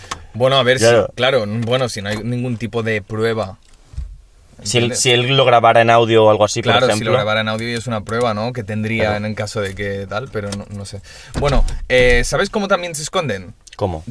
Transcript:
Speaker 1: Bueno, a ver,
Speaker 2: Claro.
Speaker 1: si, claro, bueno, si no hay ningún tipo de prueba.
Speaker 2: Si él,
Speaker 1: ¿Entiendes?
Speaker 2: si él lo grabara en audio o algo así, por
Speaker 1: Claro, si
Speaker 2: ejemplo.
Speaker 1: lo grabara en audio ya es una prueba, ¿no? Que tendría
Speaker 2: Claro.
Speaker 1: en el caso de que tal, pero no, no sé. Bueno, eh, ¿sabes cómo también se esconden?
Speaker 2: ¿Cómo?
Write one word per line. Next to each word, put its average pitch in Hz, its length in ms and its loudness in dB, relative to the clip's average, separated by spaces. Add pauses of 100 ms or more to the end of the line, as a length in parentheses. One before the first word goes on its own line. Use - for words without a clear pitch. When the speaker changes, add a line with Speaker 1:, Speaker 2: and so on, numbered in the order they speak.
(340)
Speaker 1:
Bueno, 131 240 2
a 127 60 4
ver, 123 160 4
Speaker 2:
Claro. 113 280 4
Speaker 1:
si, - 80 -20
claro, 123 320 0
bueno, 117 420 -2
si 104 120 -10
no 98 80 -8
hay 107 80 -4
ningún 120 400 -6
tipo 113 260 -6
de 107 180 -2
prueba. 110 560 -4 (1040)
Speaker 2:
Si - 140 -2
él, 120 80 2
Speaker 1:
¿Entiendes? 120 160 -4
Speaker 2:
si 127 100 2
él 123 240 2
lo 135 80 4
grabara 117 380 6
en 113 80 4
audio 113 360 6
o 107 40 8
algo 104 160 4
así, 117 160 -2
por 117 100 0
Speaker 1:
Claro, 120 160 4
si 107 60 2
Speaker 2:
ejemplo. 110 180 -2
Speaker 1:
lo 104 60 4
grabara 107 240 0
en 110 80 -4
audio 113 200 -4
ya 120 80 -4
es 113 100 -8
una 107 180 -6
prueba, 113 280 -2
¿no? 113 200 -4
Que 120 100 -8
tendría 107 400 -4
Speaker 2:
Claro. 104 140 0
Speaker 1:
en 104 80 -6
el 107 100 -6
caso 107 240 -6
de 98 160 -6
que 98 320 -8
tal, 107 240 -8
pero 104 200 -8
no, 101 180 -10
no 101 160 -12
sé. 98 160 -14 (380)
Bueno, 139 260 2 (240)
eh, 123 340 4
¿sabes 123 260 -2
cómo 202 200 -4
también 175 260 -2
se 139 80 -8
esconden? 113 500 -6 (220)
Speaker 2:
¿Cómo? 85 360 -4